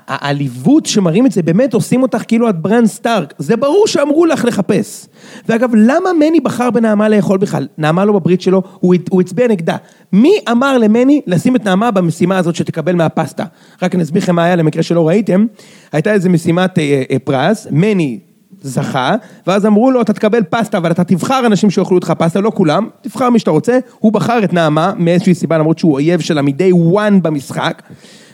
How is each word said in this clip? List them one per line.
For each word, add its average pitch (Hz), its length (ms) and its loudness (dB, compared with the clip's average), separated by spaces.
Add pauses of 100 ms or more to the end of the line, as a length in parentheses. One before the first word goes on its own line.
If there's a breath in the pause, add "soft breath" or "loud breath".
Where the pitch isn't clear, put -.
העליבות 143 800 -2
שמראים 196 400 0
את 208 60 0
זה, 185 100 -2
באמת 208 320 0
עושים 240 280 0
אותך 247 260 -2
כאילו 233 200 0
את 180 100 -2
ברן 226 280 2
סטארק. 185 520 -4
זה 165 180 -2
ברור 302 300 2
שאמרו 302 400 0
לך 240 180 0
לחפש. - 640 -2 (420 loud breath)
ואגב, 226 260 0
למה 302 380 4
מני 320 280 2
בחר 247 300 -2
בנעמה 220 380 2
לאכול 196 300 2
בכלל? 143 280 -4 (120)
נעמה 160 260 0
לא 208 80 2
בברית 180 280 0
שלו, 185 220 0 (180 loud breath)
הוא 185 140 2
הת-, 180 160 -2
הוא 185 100 2
הצביע 185 280 0
נגדה. 165 280 -2 (360 soft breath)
מי 294 260 4 (120)
אמר 254 280 2
למני 240 480 4
לשים 185 300 0
את - 80 -4
נעמה 208 260 0
במשימה 185 480 0
הזאת 170 160 0
שתקבל 165 400 -4
מהפסטה? 160 500 -2 (380 soft breath)
רק 180 120 -2
אני 175 80 0
אסביר 165 200 -2
לכם 180 120 0
מה 170 100 2
היה 180 120 2
למקרה 165 260 0
שלא 165 260 0
ראיתם. 196 380 0 (460 loud breath)
הייתה 160 200 0
איזה 190 160 0
משימת, 175 500 0
אה, 143 320 0
אה, 135 80 0
פרס, 147 520 -2
מני 156 480 0 (440)
זכה, 135 520 -2 (320 loud breath)
ואז 190 200 0
אמרו 214 240 2
לו, 254 100 2
"אתה 220 120 0
תקבל 220 380 0
פסטה, 226 280 -2
אבל 165 120 0
אתה 170 140 0
תבחר 240 420 0
אנשים 208 240 2
שיאכלו 185 260 0
איתך 175 220 -2
פסטה, 170 220 0
לא 214 140 -2
כולם, 175 340 0 (120)
תבחר 247 300 -4
מי 233 80 4
שאתה 202 120 -2
רוצה." 165 280 0 (200 loud breath)
הוא 214 140 2
בחר 220 320 0
את 175 80 -2
נעמה, 165 440 0
מאיזושהי 175 380 2
סיבה, 160 240 -2
למרות 156 200 0
שהוא 165 140 2
אויב 156 280 0
שלה 147 220 -2
מ-day 170 520 2
one 208 280 2
במשחק, 147 600 -4 (520 loud breath)